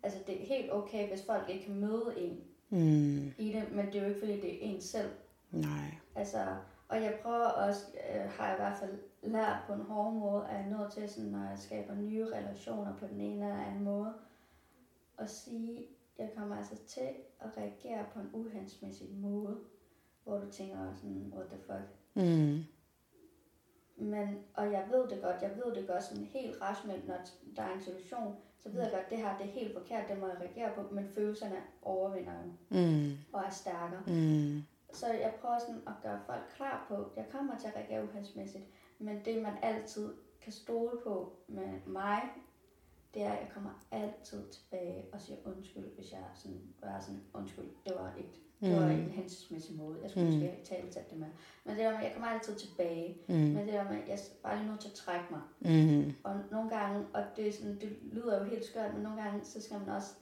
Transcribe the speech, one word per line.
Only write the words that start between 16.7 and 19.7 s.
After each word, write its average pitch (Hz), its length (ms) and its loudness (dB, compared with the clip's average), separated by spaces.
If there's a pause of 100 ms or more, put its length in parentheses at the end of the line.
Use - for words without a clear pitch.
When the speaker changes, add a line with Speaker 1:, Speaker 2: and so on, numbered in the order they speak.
Speaker 1:
til 262 220 -2 (320)
at 220 160 -8
reagere 214 480 -4 (100)
på 220 60 -6
en 196 120 -6
uhensigtsmæssig 208 720 -6 (140)
måde," 208 360 0 (680)